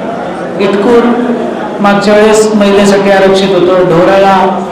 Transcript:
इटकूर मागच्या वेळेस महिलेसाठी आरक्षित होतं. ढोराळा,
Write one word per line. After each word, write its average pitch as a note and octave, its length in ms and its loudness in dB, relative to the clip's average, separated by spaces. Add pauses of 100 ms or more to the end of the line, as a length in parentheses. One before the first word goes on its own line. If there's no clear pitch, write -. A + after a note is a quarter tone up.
(600)
इटकूर G3+ 400 2 (800)
मागच्या G3+ 340 0
वेळेस G#3+ 400 2
महिलेसाठी G3+ 560 2
आरक्षित F#3+ 400 2
होतं. F3+ 340 2
ढोराळा, F#3+ 880 0